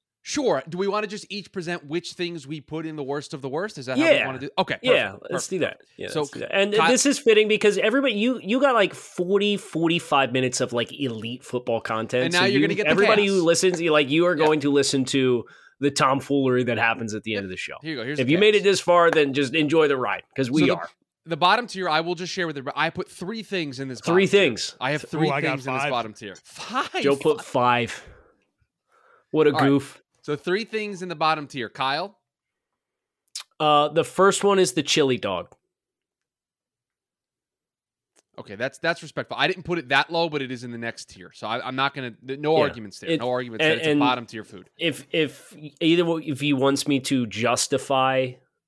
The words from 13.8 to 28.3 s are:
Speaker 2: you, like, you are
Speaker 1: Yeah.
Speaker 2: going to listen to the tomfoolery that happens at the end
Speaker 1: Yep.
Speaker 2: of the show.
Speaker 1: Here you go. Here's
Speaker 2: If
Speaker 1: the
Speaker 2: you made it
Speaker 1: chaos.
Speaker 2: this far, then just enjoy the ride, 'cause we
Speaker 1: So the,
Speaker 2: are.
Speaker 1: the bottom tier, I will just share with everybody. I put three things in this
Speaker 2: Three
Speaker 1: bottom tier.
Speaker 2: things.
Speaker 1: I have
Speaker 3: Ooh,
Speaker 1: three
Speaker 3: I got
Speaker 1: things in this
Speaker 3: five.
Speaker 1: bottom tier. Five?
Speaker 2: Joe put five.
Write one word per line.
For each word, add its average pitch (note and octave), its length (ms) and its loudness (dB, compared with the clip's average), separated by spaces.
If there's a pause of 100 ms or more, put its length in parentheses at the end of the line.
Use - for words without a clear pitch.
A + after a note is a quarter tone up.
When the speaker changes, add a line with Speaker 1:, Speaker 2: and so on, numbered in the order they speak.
Speaker 2:
you, E3 100 0
like, D3+ 200 4
you E3 160 4
are F3 120 2
Speaker 1:
Yeah. D#3 80 4
Speaker 2:
going D#3 140 2
to C#3+ 100 0
listen C3+ 360 2
to B2+ 380 2 (360)
the C#3 100 0
tomfoolery C3+ 720 2
that A#2 140 -2
happens A2+ 360 -2
at G#2+ 100 -10
the A2 100 -6
end G2+ 40 -4
Speaker 1:
Yep. G2 80 -6
Speaker 2:
of F#2 40 -10
the F#2 60 -10
show. - 260 -12
Speaker 1:
Here D#3 80 -10
you D3+ 60 -8
go. A2+ 80 -8
Here's C#3 160 -4
Speaker 2:
If A#2+ 60 -2
Speaker 1:
the C#3 60 4
Speaker 2:
you E3+ 60 4
made G#3+ 160 6
it G#3 80 4
Speaker 1:
chaos. G3 120 4
Speaker 2:
this F3+ 60 0
far, F3 300 6
then D3 240 4
just C#3 220 0
enjoy D3+ 320 4
the C#3 80 2
ride, G#2 260 -4 (140)
'cause C3+ 160 0
we D#3 80 2
Speaker 1:
So C#3+ 60 6
the, G2 100 2
Speaker 2:
are. E2 120 -10 (380)
Speaker 1:
the D#3+ 100 -6
bottom G3 300 2
tier, F#3 220 -6
I D#3 120 2
will F3 140 -4
just E3+ 180 -8
share F3+ 140 -4
with D3+ 100 -6
everybody. C3+ 220 -8
I D#3+ 120 0
put - 200 -8
three G#3 320 -10
things D3 380 -6
in C3+ 80 -8
this A#2+ 120 -10
Speaker 2:
Three F3+ 260 4
Speaker 1:
bottom C3 40 -2
tier. G3 100 6
Speaker 2:
things. C3 400 0
Speaker 1:
I C3 120 -2
have D3+ 100 -4
Speaker 3:
Ooh, - 60 -14
Speaker 1:
three D#3 220 0
Speaker 3:
I C#3+ 100 -2
got C3+ 140 -2
Speaker 1:
things C3 120 -8
in C3 60 -4
this C3 100 -2
Speaker 3:
five. D3 80 -2
Speaker 1:
bottom A2+ 240 -4
tier. F#2+ 300 -14
Five? - 580 -8
Speaker 2:
Joe C#3 140 4
put D3+ 280 0
five. A#2+ 600 0 (1300)